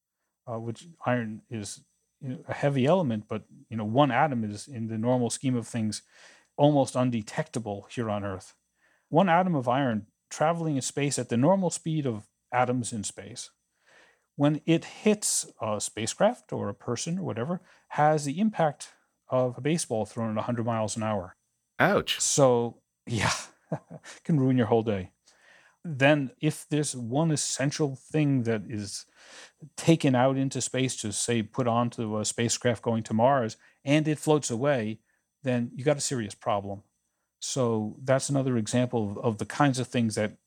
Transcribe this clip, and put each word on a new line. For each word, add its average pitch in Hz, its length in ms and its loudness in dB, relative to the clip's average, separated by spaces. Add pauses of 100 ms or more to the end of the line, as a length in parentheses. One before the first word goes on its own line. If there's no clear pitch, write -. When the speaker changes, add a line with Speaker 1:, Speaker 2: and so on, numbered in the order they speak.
(460)
Speaker 1:
uh, 113 120 -6
which 113 280 -8 (200)
iron 113 440 0
is, 107 300 -8 (400)
you 131 100 -10
know, - 180 -10
a - 60 -4
heavy 139 320 2
element, 139 420 2
but, 107 140 -6 (260)
you 110 80 -8
know, 110 80 -4
one 127 260 4
atom 123 340 2
is, 104 240 -8
in 113 200 -8
the 110 100 -6
normal 120 320 2
scheme 127 260 -2
of 113 100 -4
things, 107 360 -4 (540)
almost 143 400 4
undetectable 117 920 -4
here 113 200 -4
on 101 140 -4
Earth. 95 300 -8 (540)
One 180 200 4
atom 175 260 4
of 127 140 0
iron 120 380 2 (220)
traveling 160 480 0
in 123 60 -2
space 139 360 -2
at 123 120 -4
the 120 60 2
normal 175 340 4
speed 156 360 -2
of 110 220 -6 (240)
atoms 123 400 0
in 104 120 -6
space, - 460 -12 (840)
when 147 300 2
it 165 180 4
hits - 640 0 (140)
a 107 200 -2
spacecraft - 720 -2
or 107 160 -4
a 101 60 -6
person 165 440 -6
or 190 40 -8
whatever, 127 380 -4 (280)
has 151 360 2
the 143 140 -4
impact 190 520 0 (380)
of 127 280 0
a 127 60 -12
baseball 135 420 -2
thrown 113 280 -6
at 107 60 -4
a 107 40 -2
hundred 117 240 -2
miles 110 300 -2
an 113 60 -4
hour. 101 340 -4 (420)
Speaker 2:
Ouch. - 420 2
Speaker 1:
So, 120 580 4 (280)
yeah, 113 260 0 (380)
<laughs> - 540 -12
can 160 140 2
ruin 131 180 4
your 120 100 4
whole 113 160 4
day. 101 280 -2 (720)
Then 143 560 4
if - 280 -2
there's 147 260 -2
one 131 360 0
essential 139 680 -2
thing 143 460 0
that 113 260 -2
is 104 380 -8 (720)
taken 160 380 4
out 135 220 4
into 135 240 -2
space 127 360 -2
to, 104 160 -6
say, 117 300 0
put 120 240 -2
onto 117 520 0
a 107 60 -2
spacecraft 117 580 -2
going 113 220 0
to 117 100 -6
Mars, 117 420 2 (280)
and 147 220 2
it 151 120 0
floats 151 320 2
away, 117 480 -2 (440)
then 123 320 0
you 127 100 -8
got 147 120 2
a 143 40 -8
serious 117 340 -4
problem. 101 480 -4 (580)
So 113 640 0
that's 131 260 0
another 135 280 0
example 117 540 0
of, 101 80 -8
of 110 200 -2
the 107 80 -6
kinds 139 320 2
of 123 80 -4
things 113 300 0
that 107 200 -2 (100)